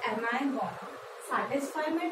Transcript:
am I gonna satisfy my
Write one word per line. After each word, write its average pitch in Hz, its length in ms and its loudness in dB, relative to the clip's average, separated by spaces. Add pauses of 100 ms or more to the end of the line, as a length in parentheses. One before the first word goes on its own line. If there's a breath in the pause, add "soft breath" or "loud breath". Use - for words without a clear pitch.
(120)
am 226 200 0
I 254 140 2
gonna - 440 -2 (400)
satisfy 294 560 0 (120)
my 339 140 2